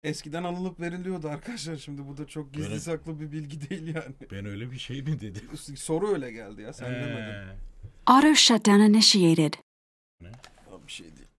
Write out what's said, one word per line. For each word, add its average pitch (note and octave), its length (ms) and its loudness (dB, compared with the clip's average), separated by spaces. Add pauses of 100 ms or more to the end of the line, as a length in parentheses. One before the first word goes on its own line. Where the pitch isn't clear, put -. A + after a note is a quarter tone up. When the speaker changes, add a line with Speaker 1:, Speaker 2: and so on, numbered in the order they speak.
Speaker 1:
Eskiden D#3 420 -8
alınıp F3+ 360 -6
veriliyordu F3+ 480 -8
arkadaşlar. D#3+ 480 -10
Şimdi C#3 300 -14
bu C#3 100 -14
da D3 100 -12
çok C#3+ 280 -12
gizli D3+ 140 -8
Speaker 2:
Böyle G3+ 120 -6
Speaker 1:
saklı D#3+ 400 -8
bir D3+ 120 -12
bilgi D3 380 -10
değil E3 240 -8
yani. C3+ 200 -10 (160)
Speaker 2:
Ben G2 160 -10
öyle G#2 240 -10
bir B2 80 -12
şey C3 240 -10
mi C#3+ 180 -4
dedim? G#2+ 360 -12 (200)
Speaker 1:
Soru E3 320 -4
öyle C3+ 240 -4
geldi G#2+ 300 -16
ya, A#2 100 -14
sen B2 180 -10
Speaker 2:
He. B2+ 40 -6
Speaker 1:
demedin. G#2+ 640 -10 (480)
Speaker 3:
Auto C#4 280 8
shutdown G#3 460 6
initiated. F3+ 760 6 (680)
Speaker 2:
Ne? F2 120 -20 (380)
Speaker 1:
Abi F#2 160 -20
bir - 60 -16
şey D#2+ 240 -16
değil. B1+ 120 -20 (120)